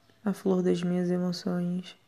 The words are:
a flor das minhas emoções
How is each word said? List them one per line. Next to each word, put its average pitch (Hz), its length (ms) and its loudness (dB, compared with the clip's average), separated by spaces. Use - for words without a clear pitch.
a 196 80 2
flor 185 300 2
das 180 180 2
minhas 180 300 0
emoções 180 840 -2